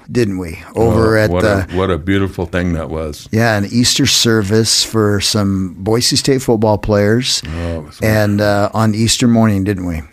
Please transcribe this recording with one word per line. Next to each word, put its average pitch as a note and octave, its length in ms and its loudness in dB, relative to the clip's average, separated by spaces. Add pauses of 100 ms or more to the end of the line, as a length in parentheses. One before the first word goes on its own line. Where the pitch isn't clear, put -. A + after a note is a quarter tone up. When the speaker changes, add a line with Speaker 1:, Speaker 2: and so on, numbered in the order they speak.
Speaker 1:
didn't G#2+ 280 0
we? E2+ 260 -10 (100)
Over A2 440 2
Speaker 2:
Oh, G#2+ 40 4
Speaker 1:
at A2 80 2
Speaker 2:
what A2 120 0
Speaker 1:
the G2 280 0
Speaker 2:
a, E2+ 60 -8
what F#2 160 0
a F2 60 0
beautiful F#2+ 480 -2
thing F2 260 -2
that D#2+ 180 -4
was. D#2 440 -8
Speaker 1:
Yeah, A2 240 2
an G2+ 80 -2
Easter A#2 400 0
service A2 760 2
for G#2 380 0
some G2 540 -2
Boise A2 420 0
State B2+ 260 0
football G#2+ 360 2
players. A2 680 0
Speaker 2:
Oh, E2+ 340 -6
it D#2 40 -12
was D2+ 160 -20
Speaker 1:
And, G#2+ 400 0
uh, G#2 340 0
on A2 220 0
Easter A2+ 320 2
morning, A2 380 2
didn't F#2 220 -2
we? D#2+ 240 -4